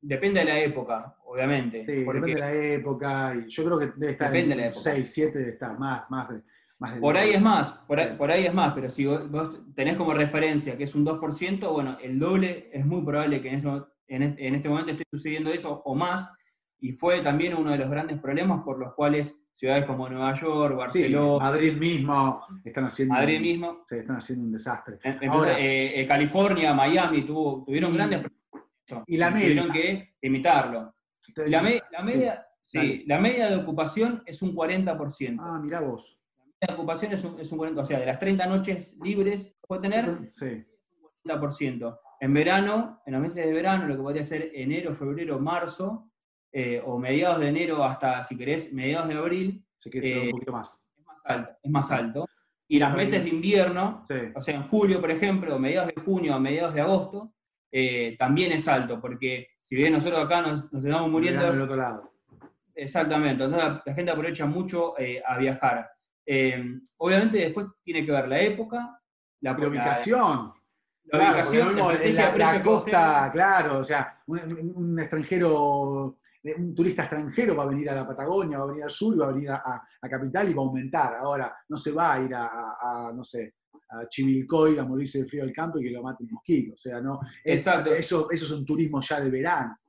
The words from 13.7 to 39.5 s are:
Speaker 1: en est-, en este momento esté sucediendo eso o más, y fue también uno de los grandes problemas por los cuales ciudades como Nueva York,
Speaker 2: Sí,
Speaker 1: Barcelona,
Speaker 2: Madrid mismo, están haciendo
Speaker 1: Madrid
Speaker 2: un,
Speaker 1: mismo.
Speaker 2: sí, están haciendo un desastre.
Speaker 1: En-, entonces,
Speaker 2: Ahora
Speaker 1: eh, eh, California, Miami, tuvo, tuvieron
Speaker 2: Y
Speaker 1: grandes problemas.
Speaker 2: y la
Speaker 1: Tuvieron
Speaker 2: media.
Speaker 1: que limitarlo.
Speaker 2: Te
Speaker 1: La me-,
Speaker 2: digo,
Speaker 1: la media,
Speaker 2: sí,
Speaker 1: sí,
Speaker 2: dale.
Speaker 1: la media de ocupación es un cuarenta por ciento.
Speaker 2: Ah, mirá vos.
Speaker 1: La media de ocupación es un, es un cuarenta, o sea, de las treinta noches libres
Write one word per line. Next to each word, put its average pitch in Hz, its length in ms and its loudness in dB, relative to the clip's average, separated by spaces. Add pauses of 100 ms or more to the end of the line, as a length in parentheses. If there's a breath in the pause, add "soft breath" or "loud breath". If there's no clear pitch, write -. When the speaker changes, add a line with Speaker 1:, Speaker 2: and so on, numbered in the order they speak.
Speaker 1:
en 131 160 -2
est-, 143 160 0
en 131 160 -2
este 143 140 -2
momento 156 240 0
esté 156 100 -6 (100)
sucediendo 156 380 -4
eso 165 340 -4
o 135 120 -4
más, 180 340 -2 (500 soft breath)
y 127 120 -4
fue 175 280 2
también 156 360 2
uno 151 160 2
de 139 60 2
los 131 120 -2
grandes 151 300 -4
problemas 160 420 0
por 135 160 -6
los 127 160 -8
cuales 147 480 0 (100)
ciudades 139 320 2
como 127 240 -4
Nueva 131 260 -2
York, 151 400 0
Speaker 2:
Sí, 127 40 -4
Speaker 1:
Barcelona, 143 680 2
Speaker 2:
Madrid 151 320 4
mismo, 139 680 2 (160)
están 123 220 -4
haciendo 131 300 0
Speaker 1:
Madrid 151 240 4
Speaker 2:
un, 160 40 0
Speaker 1:
mismo. 170 420 -2
Speaker 2:
sí, 120 120 -8
están 117 220 -6
haciendo 123 260 -6
un 113 80 -2
desastre. 110 500 -8
Speaker 1:
En-, 131 120 -4
entonces, 139 200 -2
Speaker 2:
Ahora 160 240 4
Speaker 1:
eh, 135 440 0
eh, 131 40 -2
California, 156 680 4
Miami, 156 500 4
tuvo, 147 420 -2
tuvieron 160 280 0
Speaker 2:
Y 165 40 2
Speaker 1:
grandes 196 240 2
problemas. - 880 -16
Speaker 2:
y 170 80 0
la 170 160 4
Speaker 1:
Tuvieron 180 360 4
Speaker 2:
media. 160 140 0
Speaker 1:
que 190 400 -4
limitarlo. 131 720 2 (400)
Speaker 2:
Te 151 160 -2
Speaker 1:
La 160 100 6
me-, 208 120 4
Speaker 2:
digo, 240 180 0
Speaker 1:
la 170 140 -8
media, 247 420 0 (160)
Speaker 2:
sí, - 180 -6
Speaker 1:
sí, 147 60 2
Speaker 2:
dale. 131 220 -4
Speaker 1:
la 147 100 2
media 226 320 4
de 190 60 2
ocupación 160 680 -2
es - 180 -12
un 180 120 -2
cuarenta 170 420 0
por 143 140 -6
ciento. 123 340 -6
Speaker 2:
Ah, 170 160 -6
mirá 151 200 -6
vos. 127 400 -8 (180)
Speaker 1:
La - 60 -20
media - 240 -8
de 190 60 -6
ocupación 165 380 -4
es 190 120 -4
un, 165 160 -10
es 147 120 -12
un 156 60 -6
cuarenta, 160 240 -4
o - 20 -2
sea, 139 140 -2
de 127 80 -2
las 131 140 -2
treinta 190 260 2
noches 190 560 -2
libres 196 460 0 (120)